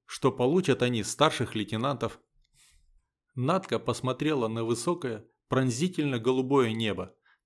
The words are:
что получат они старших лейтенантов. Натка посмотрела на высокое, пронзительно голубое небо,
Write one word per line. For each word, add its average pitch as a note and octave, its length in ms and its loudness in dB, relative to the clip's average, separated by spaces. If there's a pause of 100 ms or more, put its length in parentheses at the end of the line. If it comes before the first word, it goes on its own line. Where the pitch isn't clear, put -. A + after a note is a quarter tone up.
что - 260 0
получат C3+ 520 2
они B2 180 0
старших C#3 540 0
лейтенантов. A2+ 640 -4 (1120)
Натка C3 460 0
посмотрела B2+ 680 -2
на A2+ 160 -4
высокое, A#2 640 -2 (220)
пронзительно C3+ 720 0
голубое B2+ 520 4
небо, G#2 440 -2 (300)